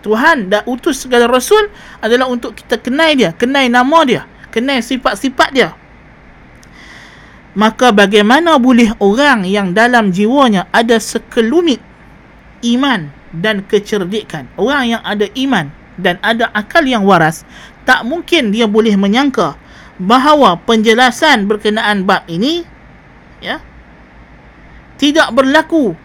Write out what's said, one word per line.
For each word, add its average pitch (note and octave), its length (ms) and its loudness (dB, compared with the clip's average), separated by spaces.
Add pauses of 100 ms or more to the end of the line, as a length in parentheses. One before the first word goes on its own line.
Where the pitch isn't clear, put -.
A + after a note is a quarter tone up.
Tuhan A3+ 480 0
dah G#3 160 -2
utus C4 400 -6
segala A#3+ 240 2
rasul G#4 400 2 (320)
adalah B3 320 0
untuk - 240 -8
kita - 240 -6
kenal D4+ 360 0
dia, F#3+ 160 0
kenal C4+ 400 -2
nama C4 320 2
dia, G#3 180 -2 (300)
kenal B3 320 -4
sifat-sifat C4 720 -2
dia. G3+ 160 0 (1800)
Maka A3 400 2
bagaimana A3 640 4
boleh A#3 400 4
orang A3 480 0
yang G3 240 -2
dalam A3+ 400 2
jiwanya G#3+ 560 0
ada A3+ 320 2
sekelumit A#3+ 800 -2 (800)
iman A#3+ 480 -2 (240)
dan G3 320 -4
kecerdikan, G3 840 -6 (120)
orang A#3 380 -2
yang - 80 -16
ada G3+ 260 -4
iman A#3+ 400 -4 (240)
dan F3+ 240 -4
ada A3+ 320 -2
akal G#3+ 320 -2
yang A3+ 240 2
waras, E3 400 2 (400)
tak B3+ 160 2
mungkin D4 480 -2
dia A3+ 160 0
boleh A3 320 2
menyangka G3+ 560 0 (400)
bahawa B3 680 2
penjelasan A#3 840 2
berkenaan G#3 560 -2
bab F#3+ 260 0
ini, C#4 320 -4 (800)
ya, C4+ 200 -8 (1400)
tidak D4 320 0
berlaku C#4 640 0 (100)